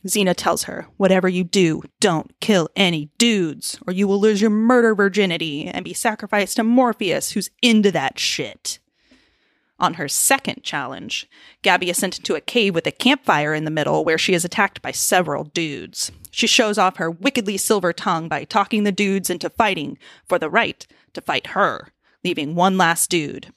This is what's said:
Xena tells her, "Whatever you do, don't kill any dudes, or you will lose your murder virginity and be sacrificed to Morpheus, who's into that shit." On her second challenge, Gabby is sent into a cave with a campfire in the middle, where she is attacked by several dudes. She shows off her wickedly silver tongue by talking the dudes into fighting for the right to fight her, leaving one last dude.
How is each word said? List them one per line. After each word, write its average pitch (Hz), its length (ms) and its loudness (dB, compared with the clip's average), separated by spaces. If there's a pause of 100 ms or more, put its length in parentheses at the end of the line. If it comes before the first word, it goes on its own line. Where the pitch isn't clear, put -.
Xena 190 280 2
tells - 280 -2
her, - 240 -12 (100)
"Whatever 185 320 4
you 180 140 0
do, 170 400 2 (160)
don't 170 400 0
kill 180 360 2
any 165 440 0
dudes, 202 680 0
or 185 80 -4
you 196 140 0
will 196 120 2
lose 208 220 4
your 220 80 4
murder 226 460 4
virginity 180 720 0
and 180 180 -8
be 170 80 -12
sacrificed 214 640 -4
to 233 80 0
Morpheus, 220 680 0
who's - 200 -4 (100)
into 214 300 6
that 143 260 -4
shit." - 640 -8 (1000)
On 165 120 0
her 143 160 -8
second - 520 -2
challenge, - 680 -10 (320)
Gabby 180 280 2
is 170 80 -2
sent 185 200 -2
into - 180 -4
a 147 60 -6
cave 196 340 0
with 165 100 -2
a 151 60 -2
campfire 156 640 0
in 151 100 -2
the 156 80 -4
middle, 156 320 0
where 160 140 0
she - 160 0
is 170 100 0
attacked 196 380 -2
by 131 100 -8
several 156 540 0
dudes. 147 680 -8 (200)
She - 160 -2
shows 214 300 2
off 185 200 2
her 165 120 -4
wickedly 196 460 -2
silver 185 380 0
tongue 165 340 -4
by 156 160 -6
talking 208 400 0
the 208 80 2
dudes 196 380 -2
into 175 200 -6
fighting 170 480 -2 (300)
for 180 100 2
the 156 120 -2
right 208 360 -2 (280)
to - 80 -12
fight - 260 -4
her, - 460 -2 (320)
leaving 160 300 -2
one 190 220 4
last 165 320 2
dude. - 480 -4